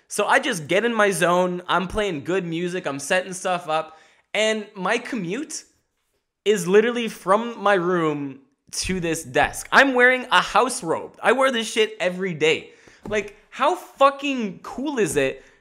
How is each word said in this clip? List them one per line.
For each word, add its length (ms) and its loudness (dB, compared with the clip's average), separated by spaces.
So 200 -2
I 100 4
just 300 -2
get 180 2
in 80 0
my 160 2
zone. 580 0
I'm 200 0
playing 360 -4
good 220 -2
music. 400 -6
I'm 140 -6
setting 340 -2
stuff 340 -4
up. 300 -4
And 420 -2
my 240 -2
commute 640 -8
is 240 2
literally 400 4
from 520 0
my 140 2
room 680 0
to 280 -4
this 240 -4
desk. 480 -2
I'm 240 6
wearing 360 4
a 100 6
house 420 0
robe. 400 -4
I 80 4
wear 200 4
this 200 -4
shit 280 0
every 360 -2
day. 380 0
Like, 300 -6
how 260 0
fucking 840 0
cool 400 -6
is 160 0
it 280 0